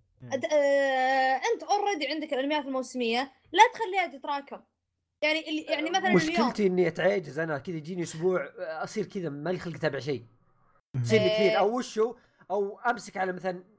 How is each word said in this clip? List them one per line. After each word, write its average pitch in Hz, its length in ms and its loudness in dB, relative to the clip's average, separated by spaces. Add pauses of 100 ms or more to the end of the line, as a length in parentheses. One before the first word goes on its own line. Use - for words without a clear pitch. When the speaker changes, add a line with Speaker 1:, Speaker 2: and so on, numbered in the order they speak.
(200)
Speaker 1:
مم. - 120 -8
Speaker 2:
أت-، 285 200 -2
آه، 269 840 4
أنت 349 280 -2
already 381 460 0
عندك 302 240 -4
الأنميات 277 300 0
الموسمية، 254 680 -2 (200)
لا 359 100 8 (120)
تخليها 359 440 -4
تتراكم. 277 420 -8 (640)
يعني 302 160 2
ال-، 311 320 -6
يعني 311 200 -2
مثلًا 381 160 0
اليوم. 370 100 6
Speaker 3:
مشكلتي 233 500 2
إني 180 220 2
أتعجز 165 500 -2
أنا، 160 200 -4
كذا 170 180 -8
يجيني 170 260 -6
أسبوع، 160 420 0
آه، 160 400 -8
أصير 196 220 -6
كذا 175 220 -6
ما 143 220 -6
لي 185 80 -4
خلق 165 160 -10
أتابع 139 240 -2
شيء. 127 280 -4 (680)
Speaker 1:
مم. 127 80 0
Speaker 3:
يصير 208 200 4
لي 214 60 2
كثير، 214 220 4
Speaker 2:
إيه. - 80 2
Speaker 3:
أو 208 200 2
وشو، 226 360 0 (360)
أو 202 280 -2
أمسك 233 380 -4
على 190 160 -2
مثلًا 180 320 -6 (140)